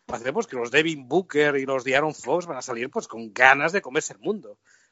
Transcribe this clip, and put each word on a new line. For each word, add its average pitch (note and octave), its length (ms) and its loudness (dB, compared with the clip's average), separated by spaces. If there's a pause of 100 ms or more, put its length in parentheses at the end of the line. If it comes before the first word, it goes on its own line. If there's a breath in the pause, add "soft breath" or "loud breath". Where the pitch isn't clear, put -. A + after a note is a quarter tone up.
Hacemos C3 400 -4
que - 80 -12
los A#2+ 160 -4
Devin D3+ 360 0
Booker D3 500 2
y C3+ 80 -2
los C3+ 180 -2
De'Aaron C#3 320 2
Fox E3+ 300 -2
van E3+ 120 -10
a - 40 -8
salir, B2 280 -6
pues, - 180 -6
con A2+ 260 -12
ganas C3+ 400 6
de G3 80 0
comerse - 320 -4
el - 60 -20
mundo. D3+ 380 -8 (340)